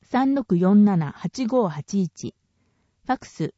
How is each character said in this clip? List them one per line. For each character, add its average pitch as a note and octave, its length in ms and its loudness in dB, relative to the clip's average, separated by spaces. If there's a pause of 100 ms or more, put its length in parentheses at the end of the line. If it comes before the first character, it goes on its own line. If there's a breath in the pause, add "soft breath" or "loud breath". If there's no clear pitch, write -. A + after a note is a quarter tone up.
三 C4+ 320 0
六 A3 220 0
四 G3+ 280 6
七 E3+ 260 0
八 - 360 -8
五 A#3 200 0
八 D3+ 340 -6
一。 - 320 -8 (720)
フ B3 60 -4
ァ C4 40 -4
ッ - 20 -4
ク - 100 -20
ス、 - 300 -8